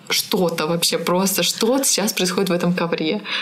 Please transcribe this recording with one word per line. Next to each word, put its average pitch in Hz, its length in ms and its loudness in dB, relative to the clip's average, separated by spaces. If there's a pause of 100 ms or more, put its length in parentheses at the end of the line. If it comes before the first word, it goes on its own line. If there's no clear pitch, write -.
что-то 170 560 0
вообще 170 320 0
просто, 180 460 0
что 254 400 2
сейчас 214 300 0
происходит 185 360 0
в 170 40 2
этом 180 200 2
ковре, 170 480 -2 (200)